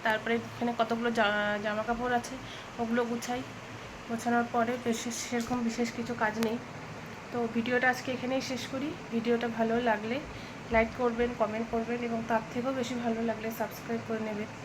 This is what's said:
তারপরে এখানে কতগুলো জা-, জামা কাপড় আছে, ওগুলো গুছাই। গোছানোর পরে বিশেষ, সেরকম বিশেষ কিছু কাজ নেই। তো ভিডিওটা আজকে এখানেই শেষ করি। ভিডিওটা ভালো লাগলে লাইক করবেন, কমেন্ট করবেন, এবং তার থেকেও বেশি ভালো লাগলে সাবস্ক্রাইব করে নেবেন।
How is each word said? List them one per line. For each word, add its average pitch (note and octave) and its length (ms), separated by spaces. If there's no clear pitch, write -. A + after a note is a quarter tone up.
তারপরে A3+ 320
এখানে A#3 420
কতগুলো A#3 340
জা-, G#3 520
জামা G#3+ 200
কাপড় A#3+ 320
আছে, A#3+ 200
ওগুলো A#3 260
গুছাই। A#3+ 360
গোছানোর A#3 420
পরে A#3+ 340
বিশেষ, A#3 300
সেরকম A#3+ 480
বিশেষ A#3 280
কিছু A#3+ 280
কাজ G#3+ 200
নেই। A3+ 180
তো A#3+ 220
ভিডিওটা B3 360
আজকে B3+ 220
এখানেই B3+ 300
শেষ B3+ 180
করি। C#4 200
ভিডিওটা A#3 360
ভালো A3+ 340
লাগলে A3+ 380
লাইক A3+ 160
করবেন, A#3+ 320
কমেন্ট A3 320
করবেন, A#3 320
এবং A#3 240
তার A3+ 140
থেকেও B3+ 200
বেশি B3+ 220
ভালো A#3 260
লাগলে A3 360
সাবস্ক্রাইব A3+ 500
করে A3 120
নেবেন। G#3+ 300